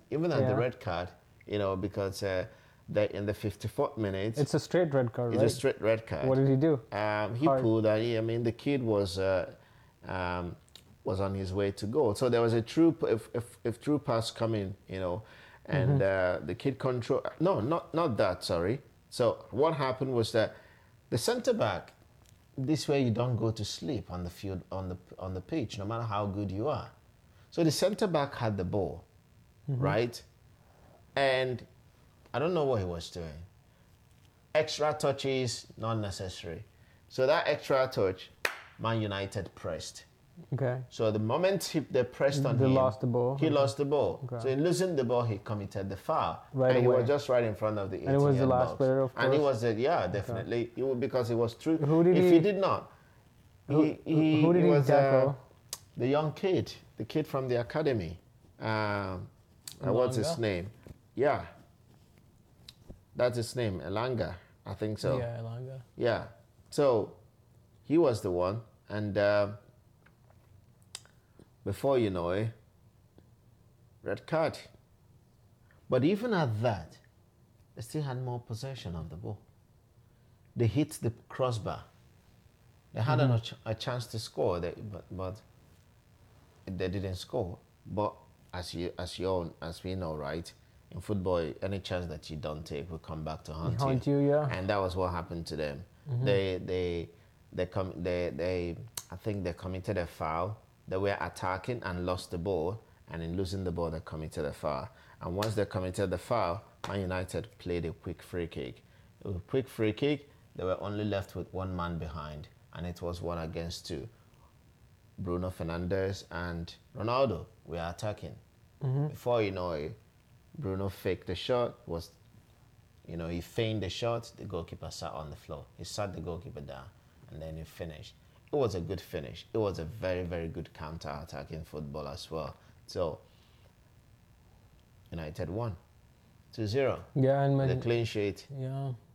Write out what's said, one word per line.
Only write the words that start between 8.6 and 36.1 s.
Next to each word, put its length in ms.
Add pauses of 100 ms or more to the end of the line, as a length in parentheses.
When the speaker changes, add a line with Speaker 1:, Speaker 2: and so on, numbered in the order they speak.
Speaker 1:
was, 360
uh, 320 (560)
um, 480 (500)
was 160
on 140
his 200
way 160
to 160
goal. 280
So 140
there 140
was 100
a 80
true, 320
p-, 140
if, 280
if, 300
if 160
true 180
pass 320
coming, 440 (140)
you 120
know, 220 (440)
and, 340
Speaker 2:
Mm-hmm. 420
Speaker 1:
uh, 40
the 80
kid 240
control. 440 (180)
No, 200
not, 340
not 240
that. 260
Sorry. 360 (280)
So 420
what 240
happened 380
was 200
that 220 (540)
the 100
centre 360
back, 380 (680)
this 300
way 140
you 80
don't 260
go 160
to 120
sleep 460
on 140
the 60
field, 320 (100)
on 180
the, 60 (220)
on 160
the 60
pitch, 380
no 80
matter 180
how 220
good 240
you 180
are. 220 (600)
So 120
the 80
centre 360
back 280
had 240
the 60
ball, 400 (640)
Speaker 2:
Mm-hmm. 120
Speaker 1:
right? 400 (920)
And 500 (720)
I 40
don't 160
know 100
what 160
he 60
was 240
doing. 280 (1160)
Extra 400
touches, 720 (100)
not 220
necessary. 640 (440)